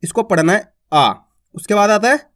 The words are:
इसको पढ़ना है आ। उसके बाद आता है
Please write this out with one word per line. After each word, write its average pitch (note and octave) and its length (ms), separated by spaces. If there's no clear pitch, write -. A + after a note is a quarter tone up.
इसको A3+ 200
पढ़ना E3+ 300
है G#3+ 200
आ। C#3 200
उसके F3 200
बाद G#3 160
आता G#3+ 180
है C#4+ 280